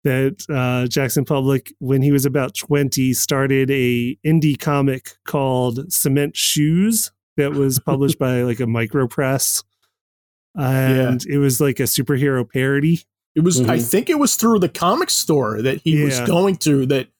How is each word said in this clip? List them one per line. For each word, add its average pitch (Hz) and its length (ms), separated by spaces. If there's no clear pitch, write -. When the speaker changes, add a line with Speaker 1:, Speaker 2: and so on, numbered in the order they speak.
Speaker 1:
That, 135 460
uh, 127 380
Jackson 135 380
Publick, 135 540
when 135 220
he 143 100
was 135 140
about 135 300
twenty, 135 580
started 135 580
a 123 540
indie 151 340
comic 139 520
called 131 680
Cement 143 420
Shoes 175 760
that 143 160
was 135 260
published 135 400
Speaker 2:
<laughs> - 0
Speaker 1:
by, 127 240
like, 120 160
a 123 80
micro 117 400
press. 135 560
And 131 680
Speaker 2:
Yeah. 143 100
Speaker 1:
it - 20
was, 139 240
like, 139 180
a 139 40
superhero 131 680
parody. 139 540
Speaker 2:
It 156 60
was, 165 200
I 120 160
Speaker 3:
Mm-hmm. - 80
Speaker 2:
think 208 240
it 311 100
was 285 160
through 220 240
the 175 100
comic 226 400
store 110 520
that 131 220
he 156 200
was 135 160
Speaker 1:
Yeah. 120 80
Speaker 2:
going 185 300
to 139 300
that 135 200